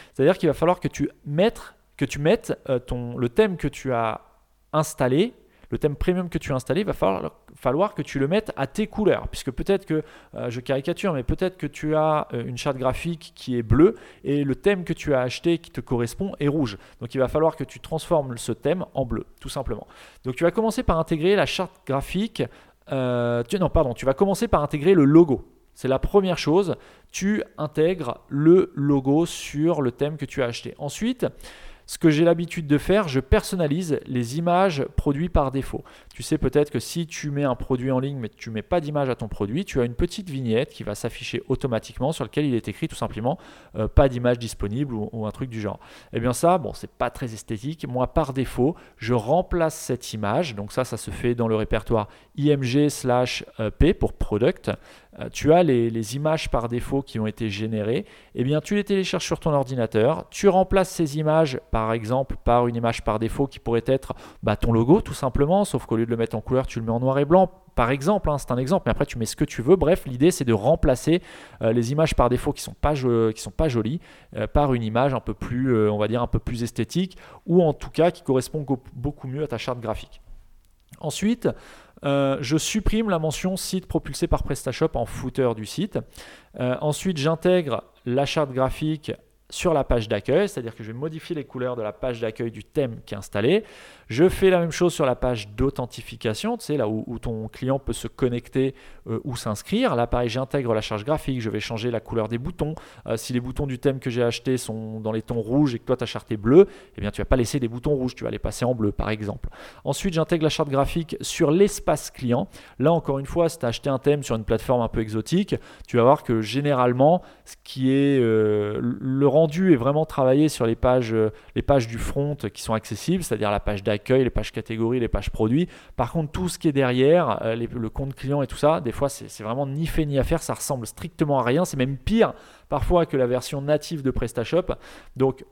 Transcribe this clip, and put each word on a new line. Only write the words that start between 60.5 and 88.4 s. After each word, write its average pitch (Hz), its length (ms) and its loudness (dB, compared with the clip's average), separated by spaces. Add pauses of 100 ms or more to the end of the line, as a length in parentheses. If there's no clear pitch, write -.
ces 151 280 -2
images, 156 420 2 (100)
par 113 220 0
exemple, 117 540 -2
par 120 220 4
une 117 100 -2
image 117 260 -2
par 107 160 -2
défaut 113 260 -2
qui - 140 -14
pourrait 117 280 -2
être, 131 260 0 (280)
bah, 104 140 0
ton - 160 0
logo, 120 300 6
tout - 120 -8
simplement. 147 520 2
Sauf - 200 -4
qu'au 110 120 0
lieu 113 80 2
de 113 60 -4
le 117 40 2
mettre 117 220 -2
en 107 40 -4
couleur, 131 240 0
tu - 140 -6
le 113 60 -6
mets 113 80 -2
en 120 80 0
noir 135 180 2
et 143 60 4
blanc. 180 260 6 (240)
Par 120 160 4
exemple, 156 380 0
hein, 143 80 0
c'est - 140 -6
un 120 60 0
exemple, 135 280 0
mais 120 60 2
après - 140 2
tu - 120 -12
mets 113 80 -2
ce - 100 -8
que - 80 0
tu - 180 -4
veux. 147 140 6
Bref, 175 300 2
l'idée 139 260 4
c'est 151 140 -4
de 117 80 4
remplacer, 147 680 2 (400)
euh, 113 120 2
les 120 180 2
images 151 240 2
par 123 140 4
défaut 123 240 0
qui - 80 -10
sont - 120 -12
pas 147 200 0
jo-, 117 400 2
qui - 80 -12
sont 104 100 -10
pas 160 160 0
jolies, 120 320 0 (380)
euh, 107 100 -2
par 147 260 2
une 117 100 0
image 120 300 2
un 120 60 -2
peu - 140 -6
plus, 127 400 -2
euh, 107 180 4
on 104 60 0
va 104 100 0
dire 117 140 0
un 117 60 -2
peu 113 120 0
plus 117 240 -4
esthétique, 160 540 -4 (280)
ou 175 180 4
en 147 100 2
tout - 160 -10
cas 165 220 4
qui - 120 -18
correspond 135 380 0
go-, 131 220 -2 (100)
beaucoup 135 340 -8
mieux 139 160 -6
à 143 40 -4
ta 117 100 -6
charte 123 220 -6
graphique. - 420 -8 (800)
Ensuite, 202 480 -2 (560)
euh, 139 380 0
je 139 160 0
supprime 214 520 0
la 170 100 0
mention 160 360 -2
site 185 300 -6
propulsé 156 420 -4
par - 160 0
PrestaShop 147 520 -2
en 120 100 -2
footer 123 500 -2
du 107 100 -10
site. 170 320 -4 (640)
Euh, 127 220 0
ensuite, 151 360 -2
j'intègre 160 640 0 (220)
la 127 200 2
charte 139 260 -2